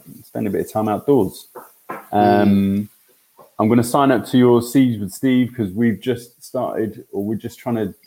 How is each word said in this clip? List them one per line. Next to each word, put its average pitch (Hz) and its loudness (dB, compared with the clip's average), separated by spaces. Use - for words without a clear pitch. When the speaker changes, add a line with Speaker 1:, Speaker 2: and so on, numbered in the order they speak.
Speaker 1:
spend 117 -8
a 98 -4
bit - -4
of - -20
time 110 -2
outdoors. 104 0
Um, 104 4
Speaker 2:
Mm. 98 0
Speaker 1:
I'm 110 2
gonna 120 4
sign 139 2
up 107 0
to 127 0
your 120 6
Seeds 120 0
with 95 -8
Steve 127 0
'cause 98 -4
we've 107 0
just - -8
started, 110 -6
or 101 -6
we're 110 -4
just 113 -12
trying 120 -6
to 104 -6